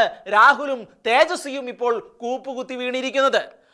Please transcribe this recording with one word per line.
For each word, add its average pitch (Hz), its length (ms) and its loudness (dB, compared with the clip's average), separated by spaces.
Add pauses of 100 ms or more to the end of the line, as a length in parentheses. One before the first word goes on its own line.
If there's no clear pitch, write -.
(360)
രാഹുലും 262 440 4 (280)
തേജസ്വിയും 277 640 0
ഇപ്പോൾ 240 200 -2 (300)
കൂപ്പുകുത്തി 262 580 -8
വീണിരിക്കുന്നത്. 254 600 0 (320)